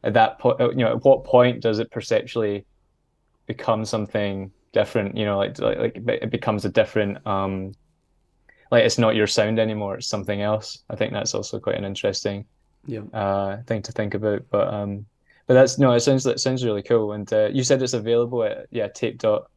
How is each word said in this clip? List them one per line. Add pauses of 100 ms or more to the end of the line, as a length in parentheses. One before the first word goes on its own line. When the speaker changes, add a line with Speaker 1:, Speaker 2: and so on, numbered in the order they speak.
Speaker 1:
at
that
point,
you (100)
know,
at
what
point
does
it
perceptually (800)
become
something (200)
different?
You
know,
like,
like,
like,
it
be-,
it
becomes
a
different,
um, (960)
like,
it's
not
your
sound
anymore,
it's
something
else.
I
think
that's
also
quite
an
interesting, (400)
Speaker 2:
Yeah. (100)
Speaker 1:
uh,
thing
to
think
about.
But,
um, (400)
but
that's,
no,
it
sounds,
it
sounds
really
cool.
And,
uh,
you
said
it's
available
at,
yeah,
tape
dot